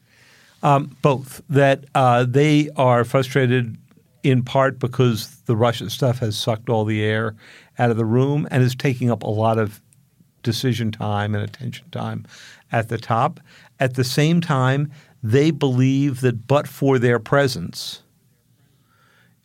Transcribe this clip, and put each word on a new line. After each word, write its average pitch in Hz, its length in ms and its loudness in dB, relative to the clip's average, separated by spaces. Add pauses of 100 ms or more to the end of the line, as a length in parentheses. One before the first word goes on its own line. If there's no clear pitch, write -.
(640)
Um, 143 380 2
both. 131 480 -2
That, 139 460 2
uh, 123 340 4
they 147 480 2
are 123 280 4
frustrated 127 720 0 (460)
in 131 180 4
part 135 360 0
because 123 680 -2
the 123 100 -2
Russia 117 360 0
stuff 123 300 -2
has 110 140 -4
sucked 110 360 -4
all 110 160 0
the 107 180 -2
air 110 320 -2 (420)
out 120 120 2
of 110 80 0
the 113 80 0
room 135 440 0
and 127 120 2
is 127 120 0
taking 123 360 -2
up 107 120 -4
a 104 60 -6
lot 110 300 0
of 107 240 -4 (600)
decision 117 480 -2
time 104 440 -4
and 104 100 -4
attention 113 460 -12
time 113 340 -10 (480)
at 113 160 -2
the 117 80 -6
top. 117 420 -2 (400)
At 131 160 -2
the 127 100 0
same 156 360 0
time, 139 500 0 (320)
they 139 280 2
believe 135 720 0
that 117 240 0
but 139 200 2
for 135 320 0
their 120 200 2
presence, 127 840 -2 (1400)